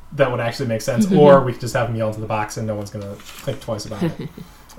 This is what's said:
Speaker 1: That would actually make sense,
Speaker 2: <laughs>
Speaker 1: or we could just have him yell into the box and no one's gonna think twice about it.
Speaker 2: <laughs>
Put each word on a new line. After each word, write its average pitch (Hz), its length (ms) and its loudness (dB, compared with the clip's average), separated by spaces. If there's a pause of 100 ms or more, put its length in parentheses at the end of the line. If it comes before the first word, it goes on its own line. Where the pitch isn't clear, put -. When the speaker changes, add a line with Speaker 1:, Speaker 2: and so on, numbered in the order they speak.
(160)
Speaker 1:
That 131 160 4
would 120 80 -2
actually 120 280 -2
make 113 140 -2
sense, 202 300 0
Speaker 2:
<laughs> - 0 -
Speaker 1:
or 143 320 8
we 123 100 -2
could - 80 -10
just 120 140 -6
have 117 140 0
him 113 60 -4
yell 113 140 -2
into 104 120 -8
the 107 60 -8
box 107 300 -4
and 113 100 -4
no 110 80 -4
one's 104 140 -8
gonna 101 260 -10
think - 460 -10
twice 110 240 -6
about 107 180 -6
it. 160 300 -4
Speaker 2:
<laughs> - 60 -18 (400)